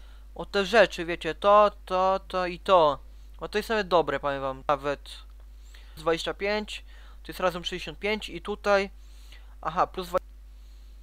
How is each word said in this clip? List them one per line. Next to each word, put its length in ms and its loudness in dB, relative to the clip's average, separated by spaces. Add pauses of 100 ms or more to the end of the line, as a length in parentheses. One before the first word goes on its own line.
(340)
o, 120 -12
te 180 -2
rzeczy, 400 4
wiecie, 300 -6
to, 360 6 (140)
to, 440 0
to 180 -4
i 120 -8
to. 400 6 (420)
O, 80 -8
to 100 -6
jest 100 -4
nawet 200 -2
dobre, 320 2
powiem 200 -4
wam, 280 -8
nawet 420 -4 (840)
dwadzieścia 380 -2
pięć, 500 -6 (380)
to 100 -14
jest 80 -12
razem 240 -2
sześćdziesiąt 340 -10
pięć 300 -4
i 120 -12
tutaj, 500 0 (720)
aha, 260 -2
plus 220 -8
dwa-, 140 -2 (800)